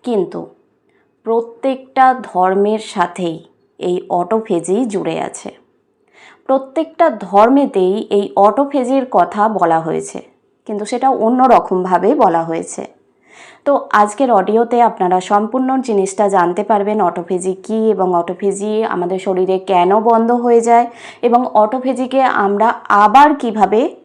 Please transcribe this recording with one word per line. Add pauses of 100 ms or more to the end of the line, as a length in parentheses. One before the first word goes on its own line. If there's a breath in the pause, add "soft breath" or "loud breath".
কিন্তু (840)
প্রত্যেকটা (180)
ধর্মের (120)
সাথেই (420)
এই (240)
অটোফেজি
জুড়ে
আছে। (960 soft breath)
প্রত্যেকটা (220)
ধর্মেতেই (160)
এই (120)
অটোফেজির
কথা
বলা
হয়েছে, (480)
কিন্তু
সেটা (180)
অন্য (140)
রকমভাবে
বলা
হয়েছে। (800 loud breath)
তো (280)
আজকের
অডিওতে
আপনারা
সম্পূর্ণ (120)
জিনিসটা
জানতে
পারবেন,
অটোফেজি (100)
কী (100)
এবং
অটোফেজি (140)
আমাদের
শরীরে (120)
কেন (100)
বন্ধ (140)
হয়ে
যায় (340 loud breath)
এবং (140)
অটোফেজিকে (220)
আমরা (360)
আবার (120)
কিভাবে (240)